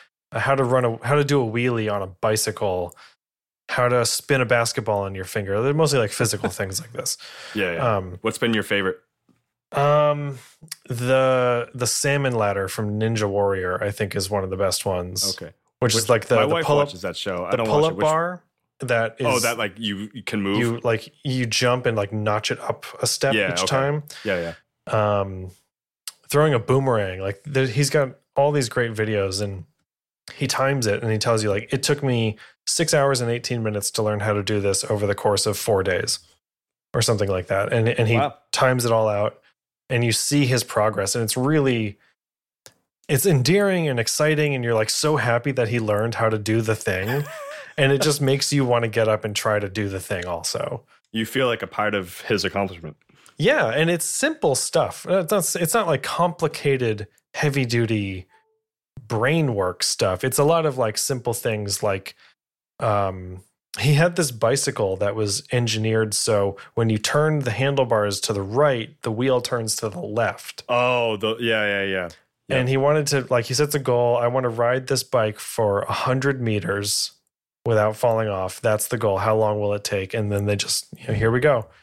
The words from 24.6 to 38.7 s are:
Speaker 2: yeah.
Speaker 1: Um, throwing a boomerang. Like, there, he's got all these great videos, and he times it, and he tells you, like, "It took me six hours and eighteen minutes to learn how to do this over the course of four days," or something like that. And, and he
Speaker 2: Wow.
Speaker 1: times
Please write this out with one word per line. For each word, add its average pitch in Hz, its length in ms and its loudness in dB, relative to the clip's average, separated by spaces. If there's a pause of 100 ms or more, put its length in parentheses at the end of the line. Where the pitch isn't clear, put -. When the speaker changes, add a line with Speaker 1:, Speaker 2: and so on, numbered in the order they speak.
Speaker 2:
yeah. 104 340 2
Speaker 1:
Um, 95 280 -8 (800)
throwing 151 240 4
a 117 60 2
boomerang. 113 600 0
Like, 98 260 -6
there, 135 200 0
he's 135 240 0
got 139 220 2 (240)
all 143 160 4
these 135 180 0
great 117 240 -2
videos, 104 480 -2
and 98 240 -8 (680)
he 143 100 -4
times 135 400 0
it, 101 160 0
and 113 100 0
he 110 60 0
tells 110 260 2
you, 107 60 0
like, 101 240 -2
"It 143 100 0
took 147 200 0
me 113 320 0 (320)
six 165 280 0
hours 139 260 2
and 117 80 -2
eighteen 120 320 -2
minutes 107 300 -2
to 113 100 -2
learn 107 200 0
how 107 120 0
to 104 80 0
do 104 180 0
this 98 260 0
over 104 200 0
the 101 80 2
course 101 320 0
of 104 100 0
four 98 280 0
days," 92 340 -2 (800)
or 113 80 2
something 104 260 0
like 92 160 -2
that. 98 260 0
And, 113 180 2
and 120 180 2
he 117 80 4
Speaker 2:
Wow. 139 180 2 (180)
Speaker 1:
times 127 340 2